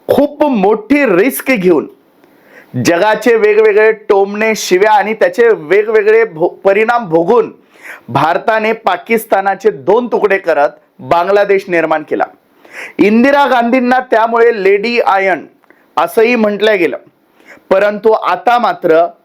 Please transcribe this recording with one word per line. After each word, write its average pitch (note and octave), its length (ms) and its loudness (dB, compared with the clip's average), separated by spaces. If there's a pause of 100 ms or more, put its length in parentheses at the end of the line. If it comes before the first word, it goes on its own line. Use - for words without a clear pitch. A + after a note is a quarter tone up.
खूप C#4+ 360 0
मोठी A3+ 600 0
रिस्क A3 460 0
घेऊन F3+ 360 0 (1000)
जगाचे G#3+ 500 2
वेगवेगळे G#3+ 560 2
टोमणे, G#3 640 -2
शिव्या G#3 360 0
आणि G#3 220 0
त्याचे A3 340 0
वेगवेगळे G#3+ 760 2
भो-, E3+ 300 -4 (100)
परिणाम A3 460 0
भोगून E3+ 440 0 (560)
भारताने F#3+ 600 -2
पाकिस्तानाचे G3 1000 -2
दोन F#3+ 380 0
तुकडे G3 300 0
करत D#3 320 0 (300)
बांगलादेश F#3+ 680 0
निर्माण D#3+ 360 -2
केला. B2+ 200 -4 (720)
इंदिरा C4 480 2
गांधींना B3 540 0
त्यामुळे A#3 640 0
लेडी G#3 360 0
आयन F#3+ 460 0 (520)
असंही A3 380 0
म्हटलं G#3 420 0
गेलं, D#3 200 -2 (720)
परंतु G#3 420 0
आता A#3+ 480 0
मात्र F3 460 0 (200)